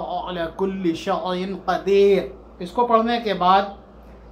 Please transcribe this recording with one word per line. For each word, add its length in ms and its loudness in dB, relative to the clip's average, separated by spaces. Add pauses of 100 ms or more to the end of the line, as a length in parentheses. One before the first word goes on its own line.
(220)
अला 240 -6 (100)
कुल्ली 420 -2
शाइन 580 -4 (140)
क़दीर। 640 2 (280)
इसको 260 -2
पढ़ने 320 2
के 160 -4
बाद 420 2 (540)